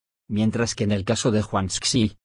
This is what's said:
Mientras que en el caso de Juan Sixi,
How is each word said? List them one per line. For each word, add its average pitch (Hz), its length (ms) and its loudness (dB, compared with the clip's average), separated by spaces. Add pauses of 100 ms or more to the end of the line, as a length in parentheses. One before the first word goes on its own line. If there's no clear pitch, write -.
(280)
Mientras 110 460 0
que - 100 -4
en 101 80 2
el 98 140 0
caso 117 260 0
de 107 120 2
Juan 95 260 -2
Sixi, - 560 0